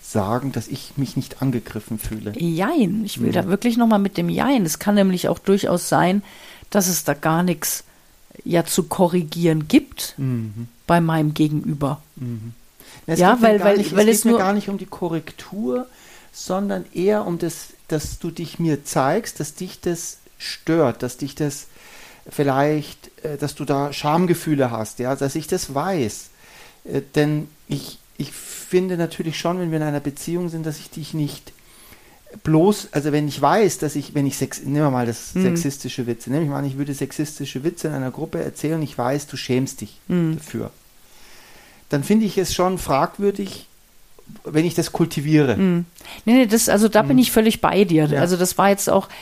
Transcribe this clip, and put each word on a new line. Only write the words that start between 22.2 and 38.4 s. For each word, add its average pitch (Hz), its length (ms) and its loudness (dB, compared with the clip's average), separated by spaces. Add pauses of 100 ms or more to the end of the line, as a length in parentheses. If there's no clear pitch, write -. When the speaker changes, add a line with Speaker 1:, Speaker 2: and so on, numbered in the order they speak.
Speaker 1:
vielleicht, 143 800 0 (120)
äh, 151 140 -6
dass 143 180 -4
du 147 100 -8
da 143 280 0
Schamgefühle 156 800 2
hast, 110 280 -6
ja, 127 160 0
dass 135 200 -2
ich 156 120 -6
das 180 260 -4
weiß. 143 560 -2 (560)
Äh, - 160 -4 (140)
denn 151 320 2 (200)
ich, - 300 -8 (200)
ich - 140 -8
finde - 680 -2
natürlich 165 420 -4
schon, 175 200 -2
wenn 170 120 -2
wir 160 60 -2
in 156 60 0
einer 147 160 -2
Beziehung 165 500 -4
sind, 160 160 -8
dass 156 140 -6
ich - 120 -20
dich 160 240 -12
nicht - 360 -6 (920)
bloß, 160 480 2
also 147 200 -2
wenn 147 160 0
ich 131 140 -6
weiß, 170 380 4
dass 147 160 -4
ich, 143 180 -6
wenn 139 140 0
ich 135 100 -4
sex-, - 260 -6
nehmen 135 120 -2 (100)
wir 143 60 4
mal 123 160 0
das - 260 -6
Speaker 2:
Mhm. 185 80 0
Speaker 1:
sexistische 170 640 -2
Witze, 117 240 -6
nehme 151 140 0
ich 147 80 0
mal 139 80 -4
an, 139 60 -4
ich 135 120 -4
würde 139 160 -4
sexistische 139 680 -6
Witze 170 240 -4
in 151 80 -4
einer 131 160 -4
Gruppe - 320 -6